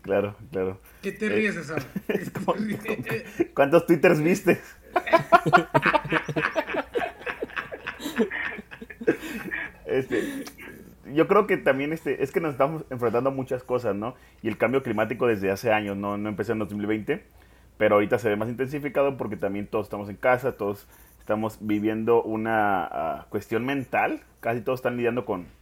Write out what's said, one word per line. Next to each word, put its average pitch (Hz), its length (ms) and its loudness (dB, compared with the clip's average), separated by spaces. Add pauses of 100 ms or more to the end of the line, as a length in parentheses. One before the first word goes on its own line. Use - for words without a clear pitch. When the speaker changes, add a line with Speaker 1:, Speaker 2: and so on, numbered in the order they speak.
Speaker 1:
Claro, 101 340 0 (160)
claro. 95 260 -2 (240)
Speaker 2:
¿Qué 190 100 -6
te 214 140 -6
Speaker 1:
Eh, 202 40 0
Speaker 2:
ríes, 208 260 0
Asaf? 151 280 -6 (120)
Speaker 1:
<laughs> - 120 -8
es 190 220 -2
como, 185 240 -4
Speaker 2:
¿Qué 214 200 -4
te - 220 -6
ríes? - 280 -6 (300)
Speaker 1:
¿cuántos 143 320 6
twitters 165 360 6
viste? 170 380 2 (340)
<laughs> - 1700 2 (3250)
Este, - 580 -2 (680)
yo 156 140 4
creo 202 200 4
que 196 100 2
también, 139 360 2
este, 156 300 -2
es 139 80 -2
que 185 100 0
nos 156 120 -2
estamos 143 380 0
enfrentando 123 400 2
a - 20 -6
muchas 127 300 -4
cosas, 117 340 0
¿no? 113 180 -6 (280)
Y 113 60 0
el 104 80 -2
cambio 135 260 2
climático 110 440 0
desde 98 240 2
hace 110 220 2
años, 104 240 0
¿no? 101 200 -4
No 104 120 -4
empezó 107 240 -4
en 110 80 -2
dos 101 120 -6
mil 104 140 -4
veinte, 110 380 -2 (520)
pero 104 200 4
ahorita 107 220 4
se 113 100 0
ve 104 80 2
más 110 120 -2
intensificado 139 680 -2
porque 110 200 -6
también 101 300 -4
todos 107 200 -2
estamos 101 220 -8
en 101 80 -10
casa, 127 400 2
todos 101 300 -4 (320)
estamos 107 420 -2
viviendo 110 640 2
una, 107 600 2
ah, 76 460 -4
cuestión 113 360 -2
mental, 131 540 -2 (200)
casi 117 200 -2
todos 127 180 -2
están 123 180 -2
lidiando 120 280 0
con 92 220 -4 (160)